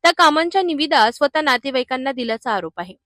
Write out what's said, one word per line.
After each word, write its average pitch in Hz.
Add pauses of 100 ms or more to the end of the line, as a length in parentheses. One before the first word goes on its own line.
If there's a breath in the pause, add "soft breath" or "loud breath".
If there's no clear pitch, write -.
त्या 339
कामांच्या 330
निविदा 294
स्वतः 294
नातेवाईकांना 262
दिल्याचा 233
आरोप 175
आहे. 180 (120)